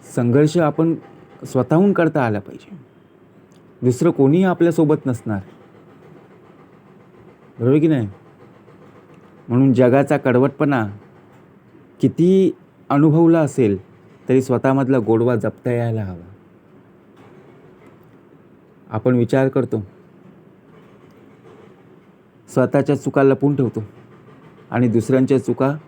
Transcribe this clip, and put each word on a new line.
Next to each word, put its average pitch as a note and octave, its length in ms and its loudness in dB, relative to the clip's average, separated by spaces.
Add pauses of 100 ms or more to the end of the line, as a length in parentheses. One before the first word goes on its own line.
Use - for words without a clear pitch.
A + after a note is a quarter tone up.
(140)
संघर्ष C#3 440 2
आपण D#3+ 360 0 (500)
स्वतःहून D#3 480 0
करता D#3 340 0
आला G#2 120 -2
पाहिजे, - 380 -18 (1040)
दुसरं B2+ 280 0
कोणीही D#3 340 2
आपल्यासोबत E3 520 0 (100)
नसणार. A2+ 340 -6 (2250)
बरोबर C3 180 2
की D#3 100 2
नाही? B2 200 -2 (1400)
म्हणून C3 240 2
जगाचा B2+ 440 2
कडवटपणा C3+ 680 0 (1120)
किती F3+ 540 2 (340)
अनुभवला D#3+ 520 4
असेल, B2 380 0 (500)
तरी C3 140 2
स्वतःमधला C3 560 0
गोडवा A2+ 380 0
जपता A2 340 -6
यायला A#2 340 -4
हवा. F2+ 240 -14 (2500)
आपण A2+ 240 0
विचार C3 340 0
करतो, B2 380 -4 (2500)
स्वतःच्या C#3 480 0
चुका C#3 260 -2
लपवून C#3 340 2
ठेवतो A2+ 280 -4 (840)
आणि A#2+ 180 0
दुसऱ्यांच्या B2+ 500 0
चुका C3 380 -2 (120)